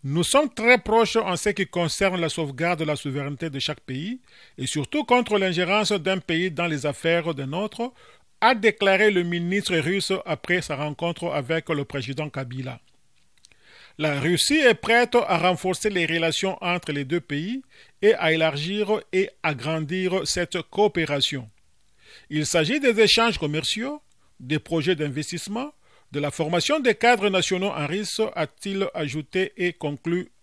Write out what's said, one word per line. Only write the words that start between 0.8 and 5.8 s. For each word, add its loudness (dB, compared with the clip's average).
en 0
ce -2
qui -2
concerne 0
la 0
sauvegarde -2
de -2
la -2
souveraineté -6
de -8
chaque -6
pays -8
et -6
surtout -2
contre 4
l'ingérence 2